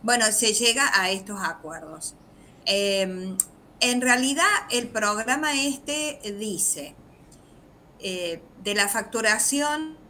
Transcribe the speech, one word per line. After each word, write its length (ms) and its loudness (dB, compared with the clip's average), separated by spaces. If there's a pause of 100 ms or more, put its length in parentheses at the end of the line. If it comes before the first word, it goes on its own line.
bueno, 280 2
se 220 2
llega 400 2
a 160 2
estos 340 -6
acuerdos. 720 -10 (500)
Em, 720 0 (440)
en 180 2
realidad, 460 4 (260)
el 160 0
programa 720 0
este 600 -4 (180)
dice, 560 -4 (1040)
eh, 420 -4 (220)
de 100 0
la 140 4
facturación 1080 0 (120)